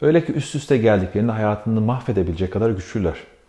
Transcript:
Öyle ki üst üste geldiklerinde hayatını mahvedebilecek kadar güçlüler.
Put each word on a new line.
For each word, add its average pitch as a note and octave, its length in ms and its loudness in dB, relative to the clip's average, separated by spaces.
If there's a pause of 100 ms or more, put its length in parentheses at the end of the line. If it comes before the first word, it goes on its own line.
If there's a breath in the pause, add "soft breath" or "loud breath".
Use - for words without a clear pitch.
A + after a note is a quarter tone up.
Öyle D#3+ 240 2
ki - 80 -4
üst - 220 -6
üste C#3+ 220 0
geldiklerinde G#2+ 560 2
hayatını A2 480 0
mahvedebilecek G2 720 -2
kadar G2 180 2
güçlüler. F#2 440 -4 (340)